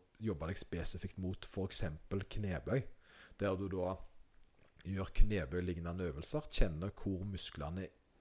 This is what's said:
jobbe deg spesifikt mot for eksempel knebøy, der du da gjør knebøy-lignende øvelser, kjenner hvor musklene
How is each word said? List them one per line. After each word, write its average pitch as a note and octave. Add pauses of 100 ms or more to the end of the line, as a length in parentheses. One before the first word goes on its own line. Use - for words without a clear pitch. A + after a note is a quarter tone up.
(180)
jobbe F2
deg F#2
spesifikt -
mot F#2
for F#2+
eksempel F2
knebøy, G#2 (540)
der G2
du G2
da F#2 (880)
gjør F#2+
knebøy-lignende F2+
øvelser, D#2
kjenner F#2
hvor F#2+
musklene F2+ (320)